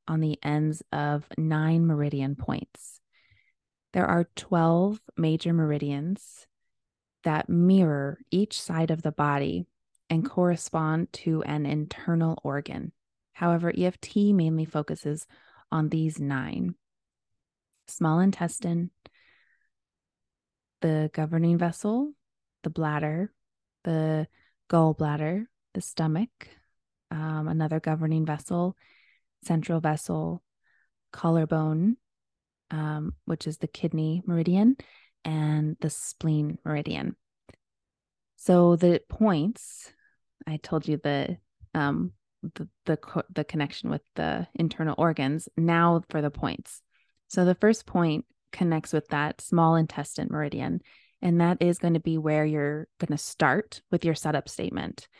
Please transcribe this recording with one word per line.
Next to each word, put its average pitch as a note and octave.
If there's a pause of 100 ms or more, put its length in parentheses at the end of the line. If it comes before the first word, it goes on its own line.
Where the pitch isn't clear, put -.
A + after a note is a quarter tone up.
on D#3+
the D#3
ends D3+ (100)
of D3 (100)
nine D#3+
meridian D3
points. - (920)
There F#3
are E3+
twelve F3 (160)
major D#3+
meridians D3+ (760)
that D#3
mirror E3+ (120)
each G3+
side E3
of D#3+
the D3+
body D3 (420)
and E3
correspond E3
to D#3+
an D3+
internal D#3+
organ. - (400)
However, E3+
E F3+
F F#3
T G#3
mainly D#3+
focuses D#3 (460)
on D#3
these D#3+
nine. C#3+ (1120)
Small D#3+
intestine, F3 (1900)
the D#3
governing E3
vessel, G#3+ (480)
the D#3+
bladder, D#3 (500)
the D#3 (420)
gallbladder, D#3+ (280)
the F#3
stomach, D#3+ (800)
um, D#3
another D#3+
governing D#3+
vessel, F3 (680)
central E3
vessel, E3 (680)
collarbone, D#3+ (760)
um, D3+ (100)
which -
is D#3
the -
kidney D#3+
meridian, F3+ (480)
and D3+
the D#3
spleen D3+
meridian. D3 (1200)
So F3
the F3
points, G3+ (540)
I D#3
told -
you D3+
the, C#3+ (360)
um, D3 (420)
the, - (180)
the D#3+
co-, - (100)
the D#3
connection -
with D3+ (120)
the D#3+
internal D#3+
organs. D#3
Now E3+
for D3+
the D3
points. - (460)
So -
the F3+
first A3
point E3 (260)
connects E3
with D#3
that D3+
small E3
intestine -
meridian. D3+ (420)
And E3+
that F3
is F3
gonna E3
be D#3+
where D3+
you're D3+ (100)
gonna D#3+
start -
with E3+
your E3
setup D3+
statement. - (120)